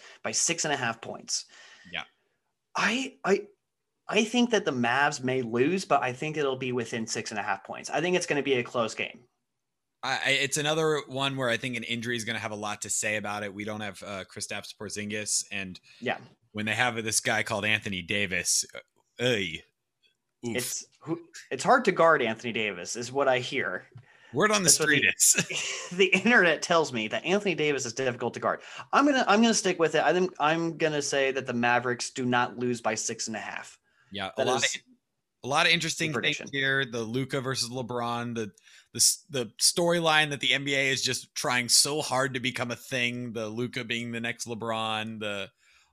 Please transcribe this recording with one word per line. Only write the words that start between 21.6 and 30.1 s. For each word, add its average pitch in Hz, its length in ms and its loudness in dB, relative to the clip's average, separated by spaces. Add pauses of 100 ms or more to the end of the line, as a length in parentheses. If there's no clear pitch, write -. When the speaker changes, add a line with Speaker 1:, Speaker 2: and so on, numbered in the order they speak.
Speaker 1:
hard 240 220 6
to 190 60 4
guard 160 300 6
Anthony 113 300 -2
Davis, 101 440 -4
is 120 160 -8
what 135 160 2
I 127 120 4
hear. 98 440 -4 (480)
Speaker 2:
Word 202 180 4
on 208 120 2
the 175 60 0
Speaker 1:
That's - 120 6
what 151 80 2
Speaker 2:
street 139 140 4
Speaker 1:
the, - 520 2
Speaker 2:
is - 360 -6
Speaker 1:
<laughs> 175 60 -8
the 190 100 6
internet 190 540 4
tells 160 320 2
me 110 160 -2
that - 160 -2
Anthony 190 300 0
Davis 147 320 0
is 113 80 -6
difficult 123 400 -2
to 120 60 -8
guard. 101 200 0 (320)
I'm 269 140 6
gonna, 262 200 4
I'm 208 140 6
gonna 226 140 6
stick 185 260 2
with 160 140 4
it. 151 100 4
I 151 80 4